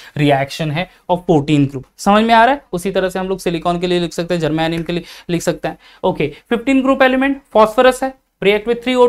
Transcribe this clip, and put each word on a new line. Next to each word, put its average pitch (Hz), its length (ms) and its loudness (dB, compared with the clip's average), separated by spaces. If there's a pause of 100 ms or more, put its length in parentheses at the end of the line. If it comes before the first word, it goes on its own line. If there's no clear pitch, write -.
(160)
रिएक्शन 147 540 0
है 165 160 -4 (240)
of 175 80 2 (120)
fourteen 147 400 2
group। 131 140 -12 (140)
समझ 208 260 2
में 226 100 2
आ 226 100 6
रहा 254 100 4
है? 285 180 -8
उसी 190 180 -6
तरह 185 180 -2
से 180 100 -6
हम 185 100 -4
लोग 190 120 -4
सिलिकॉन 175 400 -2
के 185 60 -2
लिए 175 140 0
लिख 170 120 -4
सकते 175 220 -6
हैं, 170 60 -2
germanium 160 460 -2
के 175 60 -6
लिए 175 120 -6 (260)
लिख 170 120 -2
सकते 165 260 -4
हैं। 165 100 -10 (260)
ओके, 180 240 -2 (220)
फिफ्टीन 262 320 0
ग्रुप 269 200 2
एलिमेंट 262 380 0 (160)
phosphorus 247 460 4
है, 269 100 -6 (300)
react 208 260 0
with 233 160 -4
three 254 120 -2
O 247 120 6